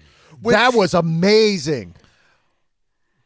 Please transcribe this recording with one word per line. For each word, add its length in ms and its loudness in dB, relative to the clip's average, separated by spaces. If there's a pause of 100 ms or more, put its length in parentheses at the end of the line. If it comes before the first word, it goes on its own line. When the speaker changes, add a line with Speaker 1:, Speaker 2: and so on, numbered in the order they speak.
(400)
Speaker 1:
Which 140 0
Speaker 2:
that 200 2
was 200 0
amazing 1040 -2 (1300)